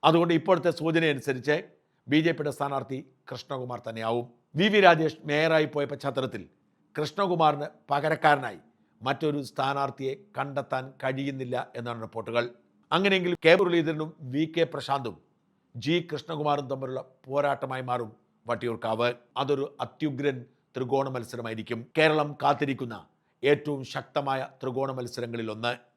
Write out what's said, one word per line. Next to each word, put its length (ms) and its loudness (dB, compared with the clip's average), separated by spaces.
അതുകൊണ്ട് 320 6
ഇപ്പോഴത്തെ 400 4
സൂചനയനുസരിച്ച് 760 0
ബി 140 6
ജെ 120 2
പിയുടെ 200 -4
സ്ഥാനാർത്ഥി 420 -4
കൃഷ്ണകുമാർ 580 -8
തന്നെയാവും. 400 -2
വി 140 4
വി 140 6
രാജേഷ് 420 6
മേയറായി 460 2
പോയ 180 0
പശ്ചാത്തലത്തിൽ 500 -4
കൃഷ്ണകുമാറിന് 720 0
പകരക്കാരനായി 680 2
മറ്റൊരു 320 0
സ്ഥാനാർത്ഥിയെ 640 -4
കണ്ടെത്താൻ 480 -4
കഴിയുന്നില്ല 560 -4
എന്നാണ് 260 -8
റിപ്പോർട്ടുകൾ. 400 -2
അങ്ങനെയെങ്കിൽ 360 2
കെ 160 10
മുരളീധരനും 500 2
വി 100 0
കെ 100 2
പ്രശാന്തും 420 -4
ജി 120 2
കൃഷ്ണകുമാറും 600 -2
തമ്മിലുള്ള 300 -6
പോരാട്ടമായി 640 -2
മാറും 220 -2
വട്ടിയൂർക്കാവ്. 580 0
അതൊരു 240 0
അത്യുഗ്രൻ 540 -4
ത്രികോണ 400 0
മത്സരമായിരിക്കും. 680 -8
കേരളം 320 4
കാത്തിരിക്കുന്ന 540 -2
ഏറ്റവും 320 0
ശക്തമായ 460 -4
ത്രികോണ 380 -4
മത്സരങ്ങളിലൊന്ന്. 720 -6